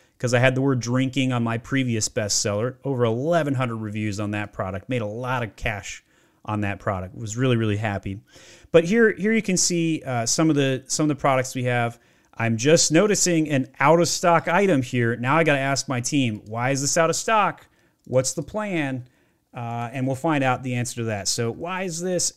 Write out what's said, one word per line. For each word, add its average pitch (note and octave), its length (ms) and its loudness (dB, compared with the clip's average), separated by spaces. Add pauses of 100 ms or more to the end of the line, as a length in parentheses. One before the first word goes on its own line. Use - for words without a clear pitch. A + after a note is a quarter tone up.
(180)
'cause B2 160 -2
I B2 40 4
had B2+ 160 4
the C3 80 0
word C3+ 180 2
drinking B2+ 520 0
on A#2+ 120 0
my A#2 140 -2
previous A#2+ 500 -2
bestseller. A2 760 -2
Over C3 200 0
eleven C#3 500 0
hundred A#2 220 -2
reviews G#2+ 420 -4
on G#2 140 -4
that G#2 200 -6
product. F#2+ 360 -6
Made B2 140 -2
a G#2+ 40 -4
lot B2 360 -4
of G#2+ 140 -8
cash G#2+ 460 -8 (420)
on G#2+ 180 -4
that G2+ 160 -4
product. F#2+ 360 -6
Was A2+ 220 -10
really, B2+ 200 2
really A2 200 0
happy. G2+ 440 -6 (520)
But E3 120 6
here, G#3+ 280 4
here G#3+ 200 0
you A3+ 100 2
can F#3+ 140 0
see, E3 480 0
uh, A#2+ 220 -2
some D#3+ 240 2
of D3 60 4
the, C3+ 300 2
some - 180 -2
of D3+ 40 2
the C#3+ 120 -2
products C3 340 0
we B2+ 100 -4
have. A#2+ 340 0 (360)
I'm A2+ 220 0
just D3 360 4
noticing E3+ 560 2
an C3+ 200 0 (100)
out D#3 220 6
of E3 80 2
stock E3+ 400 2
item F3 340 2
here. A#2+ 340 0
Now B2+ 200 0
I E3 80 4
gotta C#3+ 160 2
ask C3+ 260 -2
my B2+ 140 -4
team, B2 460 0
"Why A#2 240 -2
is C#3 100 0
this C#3+ 160 -2
out E3 140 4
of D#3+ 60 -2
stock? G#3 520 0 (360)
What's B2+ 280 0
the E3 100 -6
plan?" D3 640 -4 (460)
Uh, A#2 380 -6
and C3 140 -2
we'll C3 100 -2
find D3 260 0
out C3 200 0
the B2+ 120 -6
answer B2 220 -4
to A#2 80 -4
that. G2+ 240 -4
So A#2 220 -2
why F3 340 -8
is E3+ 160 -8
this F3+ 360 -2